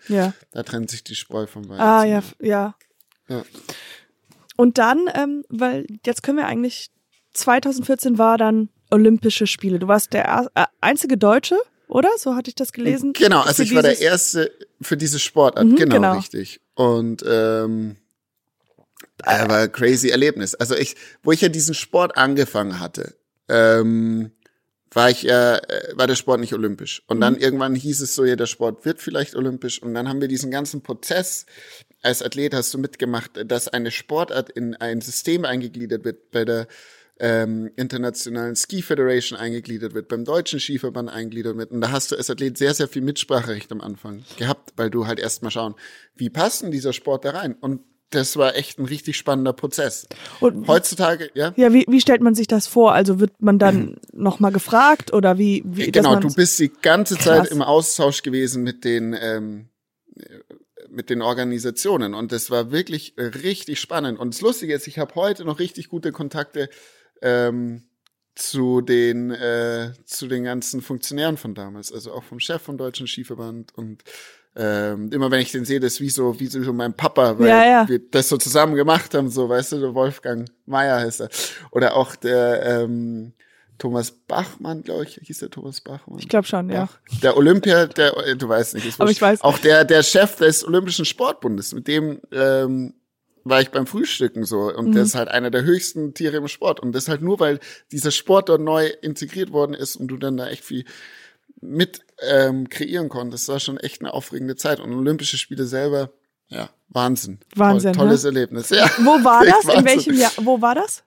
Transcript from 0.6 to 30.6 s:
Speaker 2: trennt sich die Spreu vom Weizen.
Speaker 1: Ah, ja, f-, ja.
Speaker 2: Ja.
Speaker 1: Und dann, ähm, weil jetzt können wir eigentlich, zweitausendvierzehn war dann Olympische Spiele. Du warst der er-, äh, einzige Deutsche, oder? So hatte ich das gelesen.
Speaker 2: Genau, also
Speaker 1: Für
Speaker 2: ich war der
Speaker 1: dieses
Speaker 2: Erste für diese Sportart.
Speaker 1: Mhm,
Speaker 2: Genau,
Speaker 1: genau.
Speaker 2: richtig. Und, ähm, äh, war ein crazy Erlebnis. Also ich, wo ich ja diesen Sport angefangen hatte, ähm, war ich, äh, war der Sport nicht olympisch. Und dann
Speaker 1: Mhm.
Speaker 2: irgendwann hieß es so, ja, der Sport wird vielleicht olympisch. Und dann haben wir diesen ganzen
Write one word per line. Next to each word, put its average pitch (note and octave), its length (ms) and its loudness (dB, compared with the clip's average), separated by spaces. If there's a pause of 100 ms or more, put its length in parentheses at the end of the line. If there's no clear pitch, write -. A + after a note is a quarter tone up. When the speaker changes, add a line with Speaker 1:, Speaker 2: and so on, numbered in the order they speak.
Speaker 2:
trennt A2+ 260 -8
sich A#2 140 -12
die A2 140 -16
Spreu G#2+ 320 -8
vom G#2 200 -18
Weizen. G2 120 -12
Speaker 1:
Ah, A3 240 4
ja, G#3+ 140 2
f-, - 220 -8
ja. G#3 360 -2 (500)
Speaker 2:
Ja. B2 160 -8 (1120)
Speaker 1:
Und A#3+ 240 4
dann, C4+ 360 2
ähm, C#4+ 340 -4
weil B3 380 -4 (200)
jetzt A#3+ 160 -4
können C#4 160 -2
wir D4 80 -2
eigentlich, A#3+ 440 -6 (420)
zweitausendvierzehn C4 840 0
war A3+ 200 6
dann A3 300 2 (240)
Olympische G#3+ 540 4
Spiele. F#3 320 -2
Du F#3 100 -4
warst G#3 240 2
der G#3 120 0
er-, - 300 0
äh, - 120 4 (140)
einzige C4+ 360 0
Deutsche, G#3+ 400 4 (320)
oder? C4+ 300 4
So C4 160 -4
hatte B3 160 -6
ich - 60 -20
das C4 160 -6
gelesen. B3+ 400 -2
Speaker 2:
Genau, F#3+ 280 4
also D3 160 2
Speaker 1:
Für - 60 2
Speaker 2:
ich A3+ 120 0
war D#3 80 6
der C#3+ 100 6
Speaker 1:
dieses A#2+ 120 0
Speaker 2:
Erste E3+ 460 2 (300)
für - 160 -4
diese D3 220 -2
Sportart. D3 480 4
Speaker 1:
Mhm, A#3 100 8
Speaker 2:
Genau, D4+ 200 4
Speaker 1:
genau. F#3+ 200 4
Speaker 2:
richtig. - 440 -10 (140)
Und, A#2 540 0
ähm, A2 680 0 (1300)
äh, G#2+ 240 2
war G#2+ 120 4
ein A2 120 0
crazy B2 380 2
Erlebnis. C3 440 0
Also A#2+ 220 -4
ich, - 200 -4 (260)
wo D3+ 100 2
ich D#3+ 80 2
ja F#3 80 2
diesen D#3 260 -2
Sport - 420 -2
angefangen B2+ 640 0
hatte, - 340 -10 (340)
ähm, A2+ 840 2 (600)
war A#2+ 180 4
ich, - 180 -4
äh, B2 320 4 (340)
war B2+ 140 2
der B2+ 80 0
Sport B2 240 0
nicht A#2 120 -6
olympisch. G#2+ 540 -6
Und A#2 140 -2
dann B2 140 4
Speaker 1:
Mhm. - 60 -4
Speaker 2:
irgendwann C3 360 0
hieß C#3 240 -4
es C3+ 140 -6
so, C3+ 100 2
ja, B2+ 100 4
der A#2 120 -2
Sport A2+ 380 -6
wird D#3+ 160 -4
vielleicht - 360 -6
olympisch. C3 440 -6
Und A#2+ 140 -8
dann A#2+ 140 -6
haben C3+ 120 -6
wir C#3+ 80 -2
diesen C3 220 -6
ganzen C#3+ 320 -8